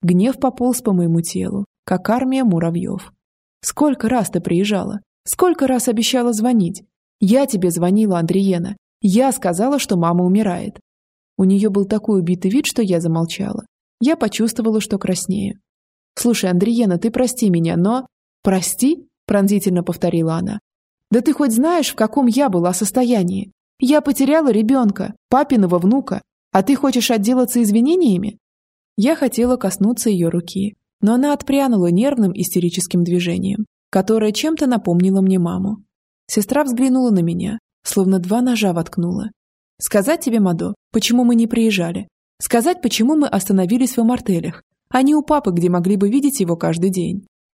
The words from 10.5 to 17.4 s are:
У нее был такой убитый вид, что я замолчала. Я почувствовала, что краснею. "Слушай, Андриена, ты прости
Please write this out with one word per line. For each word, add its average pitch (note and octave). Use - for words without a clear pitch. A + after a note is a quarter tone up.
У F#3+
нее G3
был G3
такой G#3
убитый F3+
вид, C#4
что -
я F3
замолчала. E3
Я D#4
почувствовала, A3
что G3+
краснею. G3
"Слушай, G#3
Андриена, G3+
ты A3
прости A#3+